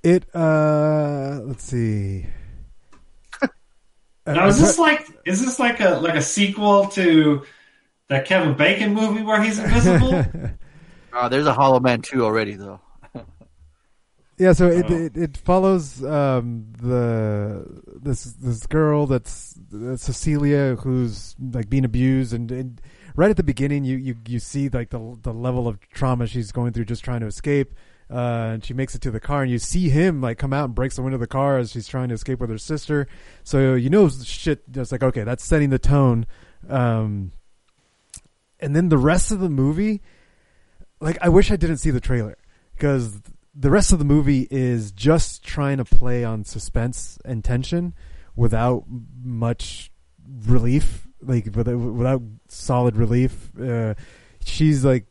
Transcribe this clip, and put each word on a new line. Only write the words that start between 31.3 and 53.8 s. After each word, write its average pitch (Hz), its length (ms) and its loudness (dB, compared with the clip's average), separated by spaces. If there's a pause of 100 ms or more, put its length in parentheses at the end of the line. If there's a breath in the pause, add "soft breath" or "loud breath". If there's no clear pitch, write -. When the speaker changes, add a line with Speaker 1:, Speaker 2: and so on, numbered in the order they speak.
Speaker 1:
as 120 140 -4
she's 117 160 -10
trying 127 220 -6
to 117 60 -4
escape 123 240 -6
with 120 100 -4
her 110 80 -6
sister. 147 500 -4 (360 soft breath)
So 135 320 2
you 123 140 0
know 190 200 6
shit, 131 540 -4 (100)
it's 127 180 -8
like, 131 120 -2
okay, 123 200 0
that's 120 200 -4
setting 147 260 2
the 131 100 2
tone. 127 480 4 (420 soft breath)
Um, 110 640 -2 (1300)
and 143 160 -6
then 175 140 2
the 156 80 6
rest 156 340 4
of 196 100 -2
the 185 80 -2
movie, 156 520 0 (1000)
like, 160 200 -2
I 175 80 0
wish 190 220 6
I 208 40 2
didn't 160 220 -2
see 156 140 0
the 127 100 0
trailer, 113 360 -4 (420)
'cause 120 400 -2 (360)
the 139 140 0
rest 202 240 4
of 165 60 0
the 143 60 0
movie 143 460 2
is 123 400 -2
just 113 520 0
trying 139 340 -2
to 123 80 -4
play 123 380 8
on 113 220 -4
suspense - 800 -6
and 117 180 -6
tension 170 500 -2 (420 soft breath)
without 113 500 2 (360)
much 117 680 -6 (540)
relief, 123 600 4 (140)
like, 123 240 -2 (100)
without, 117 220 -2
without 120 440 -2 (260)
solid 123 480 0
relief. 120 640 0
Uh, 117 340 -4 (520 soft breath)